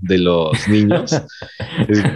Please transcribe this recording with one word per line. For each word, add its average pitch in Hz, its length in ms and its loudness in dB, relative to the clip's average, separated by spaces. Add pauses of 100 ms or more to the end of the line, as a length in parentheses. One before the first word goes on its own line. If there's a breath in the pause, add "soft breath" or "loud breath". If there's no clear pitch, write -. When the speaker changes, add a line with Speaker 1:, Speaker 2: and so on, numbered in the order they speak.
Speaker 1:
de 92 180 0
los 85 500 0
niños. 107 440 2 (140)
Speaker 2:
<laughs> - 60 -20 (560 loud breath)
Speaker 1:
Es, 104 160 2 (120)